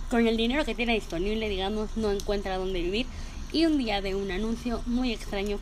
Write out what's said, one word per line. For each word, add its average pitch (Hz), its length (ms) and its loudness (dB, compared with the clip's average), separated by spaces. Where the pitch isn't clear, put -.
con 233 180 6
el 226 100 4
dinero 247 280 2
que 226 100 -2
tiene 233 180 0
disponible, 208 560 0
digamos, 208 460 -2
no 214 160 2
encuentra 202 460 0
dónde 185 240 -2
vivir, 202 240 0
y 320 140 4
un 311 120 4
día 214 240 0
ve 190 140 -2
un 196 160 -2
anuncio 220 540 -2
muy 240 280 2
extraño 202 480 -2